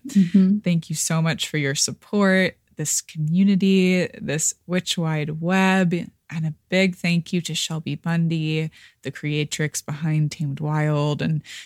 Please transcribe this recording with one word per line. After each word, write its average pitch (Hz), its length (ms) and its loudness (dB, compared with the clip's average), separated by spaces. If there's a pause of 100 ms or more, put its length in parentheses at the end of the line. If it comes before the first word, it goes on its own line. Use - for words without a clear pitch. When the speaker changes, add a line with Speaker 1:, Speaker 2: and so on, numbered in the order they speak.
Speaker 1:
Mm-hmm. 190 540 4
Speaker 2:
thank 170 280 0
you 160 60 -6
so 160 260 -2
much 160 260 -2
for - 100 -6
your 139 180 0
support, 190 840 0 (200)
this - 220 -2
community, 185 1080 2 (120)
this 143 360 -4 (100)
witch 180 320 -4
wide 156 420 -2
web, 190 540 2 (380)
and 160 120 -4
a 156 120 -4 (140)
big 185 260 2
thank 170 360 -2
you 180 80 0
to 160 140 -6
Shelby 160 400 -6
Bundy, 160 760 -2 (320)
the 139 80 -8
creatrix 151 720 -4
behind 151 480 0
Tamed 143 280 -6
Wild, 151 600 0
and 156 220 -2 (220)